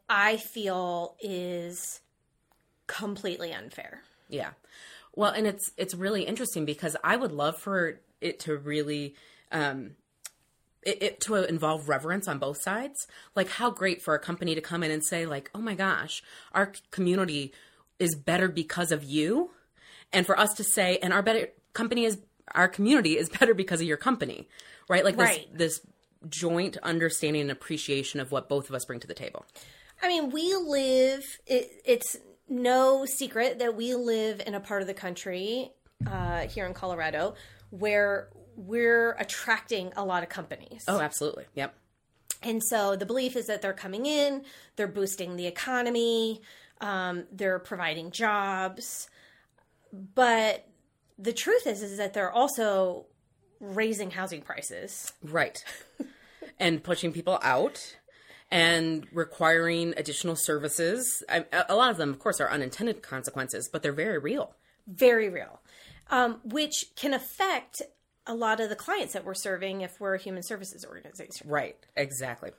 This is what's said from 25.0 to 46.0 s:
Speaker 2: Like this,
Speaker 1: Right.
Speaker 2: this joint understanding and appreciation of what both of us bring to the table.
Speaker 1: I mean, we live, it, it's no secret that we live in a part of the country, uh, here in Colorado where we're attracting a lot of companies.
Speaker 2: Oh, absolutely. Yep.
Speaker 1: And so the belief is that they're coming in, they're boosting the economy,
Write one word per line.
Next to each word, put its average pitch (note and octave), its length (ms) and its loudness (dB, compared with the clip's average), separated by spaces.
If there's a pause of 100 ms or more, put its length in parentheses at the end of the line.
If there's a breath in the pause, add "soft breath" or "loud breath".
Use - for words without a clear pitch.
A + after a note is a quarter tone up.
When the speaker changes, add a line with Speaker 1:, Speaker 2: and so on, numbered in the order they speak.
Speaker 2:
Like G3 100 4
this, A#3 140 6
Speaker 1:
Right. D#3+ 180 0 (100)
Speaker 2:
this D#3+ 220 0 (480)
joint E3+ 560 0
understanding D#3+ 600 0
and C#3 80 -2
appreciation C3+ 680 -4
of C3 140 -6
what C3 160 -2
both C#3 180 0
of C3+ 80 -6
us B2+ 80 -6
bring A#2+ 160 -8
to - 80 -14
the - 60 -8
table. - 320 -10 (560 loud breath)
Speaker 1:
I F4+ 80 2
mean, D#4 220 2
we E4 220 0
live, C4+ 720 4 (240)
it, B3 240 2 (140)
it's A#3+ 320 2 (320)
no C4 560 6
secret B3 540 -2
that A#3+ 180 2
we A#3+ 180 -2
live A3 500 0
in G3+ 80 -4
a G3+ 60 -4
part G3+ 220 -2
of F#3 80 -4
the G3 40 -4
country, G3 800 -6 (400)
uh, F3 360 -2
here G3+ 180 -6
in F3+ 80 -6
Colorado E3 640 -2 (340 loud breath)
where G#3 580 2 (280)
we're A#3 580 4
attracting G#3 840 -2
a G3+ 80 0
lot F3+ 160 2
of F3 80 -6
companies. - 580 -12
Speaker 2:
Oh, F#3+ 120 2
absolutely. D3+ 460 -2 (100)
Yep. C#3 180 -4 (720)
Speaker 1:
And A3+ 200 -2
so G3+ 320 2
the G3 120 -4
belief B3+ 280 0
is A3+ 120 -4
that G#3+ 160 -2
they're G3 100 0
coming G3 320 -6
in, C#4+ 380 2 (320 loud breath)
they're G#3 120 0
boosting F#3 500 -4
the F3 100 -4
economy, A#3 960 0 (360 loud breath)